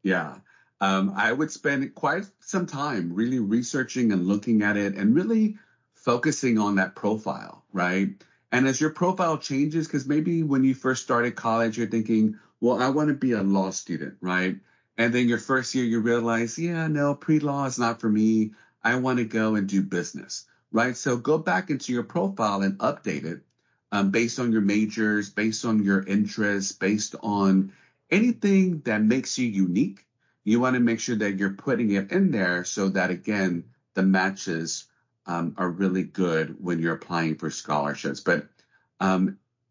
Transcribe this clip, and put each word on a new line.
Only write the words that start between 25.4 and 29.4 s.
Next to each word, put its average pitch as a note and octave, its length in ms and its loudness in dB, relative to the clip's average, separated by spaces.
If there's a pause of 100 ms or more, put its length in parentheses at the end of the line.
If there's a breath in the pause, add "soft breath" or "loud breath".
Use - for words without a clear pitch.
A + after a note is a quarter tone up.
on A2 200 2
your G2 180 2
interests, G2+ 720 -2
based G#2+ 500 -2
on G2 500 2 (380 loud breath)
anything G3 720 2
that G#2+ 200 0
makes A#2+ 360 2
you B2 100 0